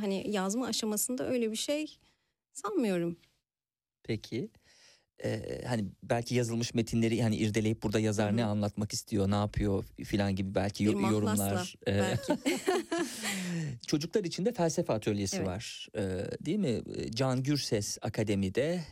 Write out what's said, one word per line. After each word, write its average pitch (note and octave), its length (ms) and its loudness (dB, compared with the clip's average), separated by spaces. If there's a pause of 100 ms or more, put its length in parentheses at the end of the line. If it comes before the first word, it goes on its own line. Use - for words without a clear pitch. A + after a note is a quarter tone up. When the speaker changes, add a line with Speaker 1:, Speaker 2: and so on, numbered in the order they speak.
Speaker 1:
hani G3 300 -2
yazma G#3 360 0
aşamasında A3+ 600 -2
öyle A#3+ 220 0
bir A3 60 -4
şey D4+ 420 -2 (540)
sanmıyorum. F#3+ 640 0 (880)
Speaker 2:
Peki. A#2 480 -4 (760)
E, A2 420 -4
hani A#2 180 0 (180)
belki A#2 320 0
yazılmış A#2 400 0
metinleri A2+ 480 2
hani A2 140 4
irdeleyip G#2+ 460 2
burada A2 180 2
yazar G#2+ 280 2
Speaker 1:
Hı G2+ 40 2
hı. A2 40 4
Speaker 2:
ne A#2 80 2
anlatmak G#2 480 0
istiyor, G2 380 0
ne G#2 40 4
yapıyor G#2 500 2 (200)
filan G2+ 320 2
gibi F#2+ 180 -4
belki G2+ 300 0
yo-, G#2+ 80 6
Speaker 1:
Bir C#3+ 40 2
mahlasla G3 180 2
Speaker 2:
yorumlar, G3 600 2 (120)
e, G2+ 140 2
Speaker 1:
belki. - 420 0
Speaker 2:
<laughs> G#3+ 1400 -2
Çocuklar E3 380 0
için E3+ 200 -2
de A#3 80 2
felsefe E3+ 400 2
atölyesi G#2 440 0
Speaker 1:
Evet. F3 100 0
Speaker 2:
var, - 500 -6
e, G#2 60 0 (440)
değil F#3+ 120 0
mi? C3+ 240 2 (140)
E, - 140 -4
Can C3 320 2
Gürses B2+ 600 0
Akademi'de A2 880 2